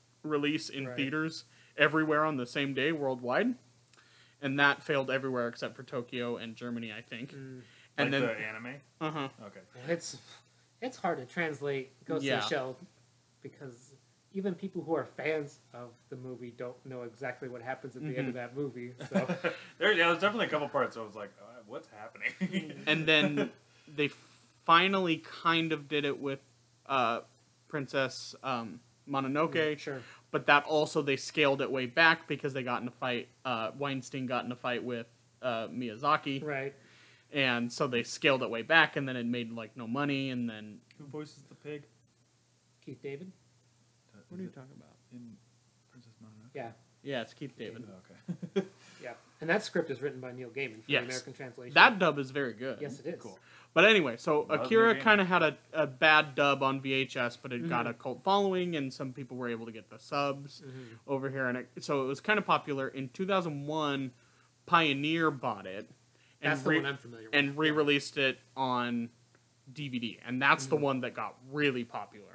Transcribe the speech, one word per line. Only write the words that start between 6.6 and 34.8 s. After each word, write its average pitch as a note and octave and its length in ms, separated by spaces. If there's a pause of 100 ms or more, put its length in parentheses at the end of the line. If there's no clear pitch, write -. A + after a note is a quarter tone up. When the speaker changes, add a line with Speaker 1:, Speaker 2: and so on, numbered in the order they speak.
Speaker 1:
I A2 80
think. B2 320
Speaker 2:
Mm. C3 280 (380)
Speaker 1:
And C#3+ 120
Speaker 3:
Like - 0
Speaker 1:
then C#3 100
Speaker 3:
the A2+ 180
anime? A2 340 (280)
Speaker 1:
Uh-huh. D3+ 280 (160)
Speaker 3:
Okay. G2 160 (140)
Speaker 2:
Well, B2 140
it's, E3 280 (640)
it's B3 160
hard E3+ 220
to B2+ 60
translate C#3+ 680 (140)
Ghost C#3+ 180
in C3+ 60
Speaker 1:
Yeah. A#2+ 120
Speaker 2:
the G#2+ 60
Shell C3 300 (640)
because C3 520 (400)
even G3 200
people F3+ 300
who D#3+ 100
are C#3 120
fans D3 540 (140)
of A#2+ 160 (200)
the C#3 60
movie B2 360
don't B2 340
know B2+ 180
exactly B2 440
what A#2+ 160
happens B2+ 320
at C3+ 80
the D3+ 60
end C3 200
of A#2+ 60
Speaker 1:
Mm-hmm. - 20
Speaker 2:
that A#2+ 180
movie. B2 380 (160)
So. F3 260 (300)
Speaker 3:
<laughs> - 140
There, G3 140
yeah, E3+ 160
there's E3 120
definitely G3+ 260
a - 20
couple D3 200
parts B2 260
where A#2 80
I G#2+ 40
was G2 80
like, G2+ 160 (100)
"Uh, A#2 240
what's C3 220
happening?" C3+ 960
<laughs> D3 40
Speaker 1:
And D#3 200
then D3 440 (360)
they D3 220 (560)
finally F3 520
kind E3 540
of D3 160
did D3 180
it C#3 140
with, C3+ 200 (480)
uh, A#2+ 340 (460)
Princess, C3+ 760
um, A#2 360 (300)
Mononoke. C#3 440
Speaker 2:
Mm, D#3 260
sure. C#3 220 (300)
Speaker 1:
But C#3+ 160
that D3 180
also, D3+ 360
they C#3 140
scaled C#3 460
it A2+ 100
way C3 140
back E3 420
because C#3+ 260
they C3+ 100
got B2 180
in A#2+ 60
a B2 40
fight, B2 380 (160)
uh, A2+ 320
Weinstein C3+ 480
got B2 200
in A#2+ 60
a B2 40
fight A#2+ 280